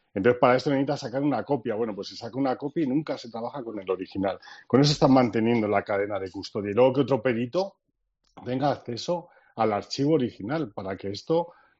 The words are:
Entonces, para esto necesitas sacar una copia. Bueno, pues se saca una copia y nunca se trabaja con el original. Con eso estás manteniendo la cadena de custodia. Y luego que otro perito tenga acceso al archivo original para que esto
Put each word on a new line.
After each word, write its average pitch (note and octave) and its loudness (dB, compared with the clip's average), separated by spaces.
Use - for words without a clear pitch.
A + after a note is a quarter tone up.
Entonces, B2 4
para B2+ 6
esto B2 0
necesitas C#3 0
sacar B2+ -6
una C3 0
copia. A#2+ -2
Bueno, A2+ -4
pues F#2+ -10
se G2 -16
saca G2+ -10
una C3+ 0
copia C#3+ -4
y - -2
nunca C#3 -2
se A#2+ -14
trabaja A#2 -8
con A2+ -10
el F#2+ -8
original. F#2+ -4
Con B2 4
eso D3 4
estás C#3+ 4
manteniendo A#2 4
la G2+ 2
cadena G#2 -2
de F#2+ -6
custodia. G2+ -6
Y - -4
luego B2+ 6
que C#3 2
otro C3 0
perito B2+ -2
tenga C3 0
acceso - -6
al A2 2
archivo C3+ 0
original B2 -2
para F#2+ -8
que G2 -8
esto E3 -2